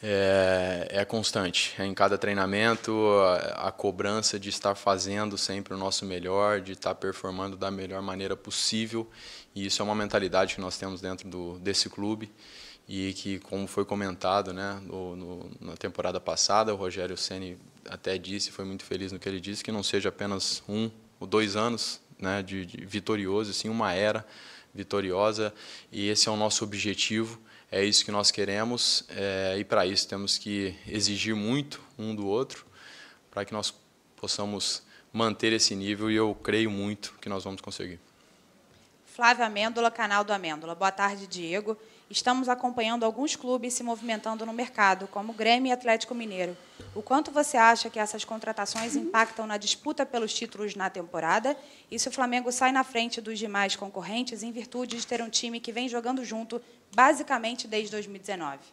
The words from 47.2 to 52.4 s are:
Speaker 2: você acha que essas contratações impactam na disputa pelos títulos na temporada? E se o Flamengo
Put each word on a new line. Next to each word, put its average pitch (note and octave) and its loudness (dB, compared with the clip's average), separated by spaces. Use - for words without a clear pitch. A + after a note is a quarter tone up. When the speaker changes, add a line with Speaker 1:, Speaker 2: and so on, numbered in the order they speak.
Speaker 2:
você D4 2
acha A3+ 8
que A3+ -10
essas G#3+ -4
contratações A3 -4
impactam A3+ 2
na G#3+ -2
disputa C4 -2
pelos A#3 -2
títulos G#3 -6
na F#3+ -2
temporada? F3+ 0
E A3+ -8
se B3 0
o - -10
Flamengo B3 0